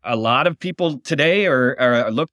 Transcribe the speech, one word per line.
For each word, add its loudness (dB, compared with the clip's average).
a -4
lot 0
of -2
people -4
today 0
are, 2
are 2
look, -2